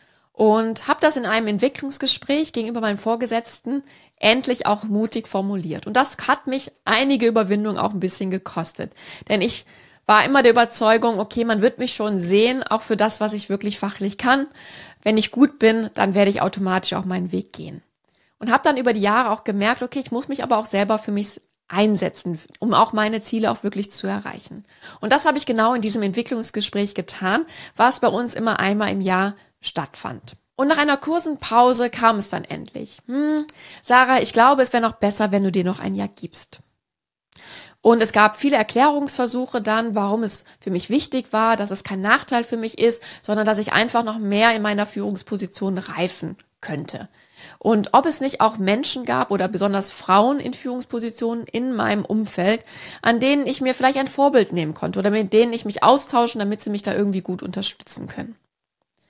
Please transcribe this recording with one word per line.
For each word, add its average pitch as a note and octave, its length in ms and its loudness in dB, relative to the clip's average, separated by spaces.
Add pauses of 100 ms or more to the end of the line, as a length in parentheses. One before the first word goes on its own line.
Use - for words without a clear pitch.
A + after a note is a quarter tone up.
(320)
Und A3 540 2
hab C#4 140 0
das D4+ 160 2
in A#3+ 100 -4
einem A3 220 0
Entwicklungsgespräch C#4 1040 -2
gegenüber A#3 280 -4
meinem G#3 180 -2
Vorgesetzten A#3 840 -4 (380)
endlich B3 460 2
auch G#3 180 0
mutig A3 420 -2
formuliert. F#3+ 640 -4
Und G#3+ 80 -4
das C4+ 220 0 (100)
hat D4 180 -2
mich C4 240 -4 (140)
einige A#3 420 2
Überwindung G#3+ 520 0
auch G#3 160 0
ein F3+ 60 -6
bisschen F#3 300 -4
gekostet. F#3 640 -6 (340)
Denn G3+ 140 2
ich - 240 -2 (400)
war G#3+ 180 6
immer C4+ 180 4
der A#3+ 100 8
Überzeugung, A#3 640 2
okay, A3 260 -4
man A3 160 0
wird B3 180 2
mich B3 160 -2
schon G#3 240 -2
sehen, G#3+ 440 2
auch A3+ 180 -2
für A3 160 -2
das, G#3 240 0
was G#3+ 140 -2
ich G3+ 160 -8
wirklich G#3 280 -4
fachlich G3+ 380 -6
kann. C4+ 300 2 (560)
Wenn A3 160 2
ich G#3+ 120 0
gut C#4 280 4
bin, A3 360 2
dann G3 200 2
werde G3+ 160 4
ich G3 100 -2
automatisch F#3 540 -2
auch F#3+ 100 -4
meinen F3+ 260 -4
Weg F#3 220 -6
gehen. D#3 300 -14 (560)
Und A3+ 120 -4
hab C4+ 120 2
dann D4 160 2
über B3 160 2
die G#3+ 80 -2
Jahre G#3+ 280 2
auch A3 140 -4
gemerkt, G#3+ 380 0
okay, B3+ 160 -6
ich C4 120 -6
muss A#3+ 180 -6
mich C#4 140 -6
aber B3+ 140 0
auch A3 80 0
selber G#3 340 0
für G#3+ 140 -6
mich G3+ 300 -4 (260)
einsetzen, F#3+ 720 0 (180)
um G#3+ 140 -2
auch A3+ 220 4
meine G#3+ 260 -2
Ziele A3 300 -2
auch A3 120 -6
wirklich G3+ 280 -6
zu - 160 -6
erreichen. G3+ 580 -10 (360)
Und A3 120 -2
das D4 140 4
habe C#4+ 100 4
ich D4 80 -4
genau A3+ 300 2
in A#3 80 -2
diesem G#3+ 200 -2
Entwicklungsgespräch G3+ 920 -2
getan, F#3+ 500 -2 (320)
was B3+ 240 4
bei A#3+ 80 2
uns A#3+ 260 -2
immer A3 240 0
einmal G3+ 320 0
im G3 120 -2
Jahr F#3+ 340 0 (240)
stattfand. - 760 -8 (200)
Und C#4 120 2
nach D#4 100 4
einer D4 180 2
kurzen D#4 400 -2
Pause A#3+ 540 4
kam A3+ 260 2
es G3+ 140 -4
dann - 140 -6
endlich. - 600 -12
„Hm, D4+ 380 0 (380)
Sarah, B3+ 400 6
ich A3 100 -2
glaube, C4 300 6
es B3 100 0
wäre A#3+ 100 2
noch A3+ 120 0
besser, G3+ 380 0
wenn G3 120 2
du F#3+ 80 0
dir F3+ 120 0
noch F#3 160 -2
ein G3 140 -6
Jahr G3+ 140 -6
gibst.“ - 520 -14 (1200)
Und A#3 220 6
es A3 80 2
gab G#3+ 240 6
viele C#4 220 2
Erklärungsversuche B3 1080 0
dann, A3 320 -2
warum G#3 300 0
es - 200 -4 (140)
für F#3+ 140 -8
mich F3 180 -4
wichtig C4 420 -2
war, A3 240 2
dass G3+ 140 -4
es G3 140 -4
kein G3 160 -6
Nachteil A#3 420 0
für A#3 140 -6
mich A3 200 -8
ist, A#3 240 2 (220)
sondern G#3+ 240 -2
dass G#3+ 120 2
ich G#3+ 140 -4
einfach A#3 300 2
noch A3 160 -8
mehr G#3+ 360 2
in G#3+ 80 -4
meiner G#3 220 -2
Führungsposition G3 920 -6
reifen F3+ 580 -6 (240)
könnte. - 480 -10 (520)
Und G#3+ 340 2
ob C4 100 6
es D#4 160 -2
nicht C4+ 200 -2
auch A3 180 2
Menschen A3+ 460 0
gab B3 260 -2
oder F#3+ 160 0
besonders G3 440 -2
Frauen A#3 500 2
in B3+ 140 -6
Führungspositionen A#3 920 -6
in B3+ 260 -4
meinem G#3+ 320 0
Umfeld, G#3+ 600 -2 (360)
an A#3 200 2
denen C#4 260 2
ich - 140 -2
mir B3+ 140 0
vielleicht C4 240 2
ein C4+ 100 -2
Vorbild C4+ 440 2
nehmen D#3+ 220 -2
konnte F3+ 240 -6
oder G3 120 0
mit G#3 220 0
denen A#3 200 4
ich A#3 120 -6
mich - 200 -4
austauschen, A#3+ 560 2
damit G#3 200 -2
sie - 100 -4
mich G3+ 120 -4
da G3+ 100 -2
irgendwie G3 300 0
gut F#3 220 -8
unterstützen - 640 -6
können. - 260 -12 (760)